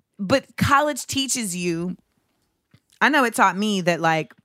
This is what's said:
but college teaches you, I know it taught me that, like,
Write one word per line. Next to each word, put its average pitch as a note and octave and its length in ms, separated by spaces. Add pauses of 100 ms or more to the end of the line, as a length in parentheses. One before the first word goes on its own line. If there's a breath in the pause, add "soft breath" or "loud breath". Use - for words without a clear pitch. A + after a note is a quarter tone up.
(180)
but A#3+ 400
college C#4+ 480
teaches B3 500
you, F3 400 (1040)
I A3+ 100
know C#4+ 160
it A3+ 100
taught F#3+ 200
me G3+ 260
that, E3 200
like, D#3+ 320 (120)